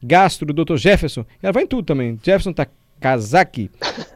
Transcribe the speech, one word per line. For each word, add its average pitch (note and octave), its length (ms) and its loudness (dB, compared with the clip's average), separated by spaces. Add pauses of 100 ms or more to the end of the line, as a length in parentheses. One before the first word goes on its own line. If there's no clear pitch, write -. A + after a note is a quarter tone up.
Gastro, D#3 500 2
doutor D#3 260 -2
Jefferson. D#3 460 0 (160)
Ela F#3+ 120 -2
vai C4+ 120 0
em - 40 -8
tudo B3 160 -4
também. B2 360 -4
Jefferson F#3 340 2
Takazaki. B2+ 1160 -2 (460)